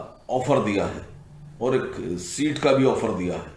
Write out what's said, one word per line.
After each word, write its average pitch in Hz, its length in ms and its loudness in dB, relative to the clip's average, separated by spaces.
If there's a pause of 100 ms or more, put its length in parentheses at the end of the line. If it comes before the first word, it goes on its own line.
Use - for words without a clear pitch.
(300)
ऑफर 127 300 2
दिया 101 260 2
है 73 160 -6 (600)
और 131 140 2
एक - 440 -4
सीट 143 380 -2
का 143 140 4
भी 135 140 6
ऑफर 117 220 2
दिया 90 260 -2
है। 82 120 -8 (120)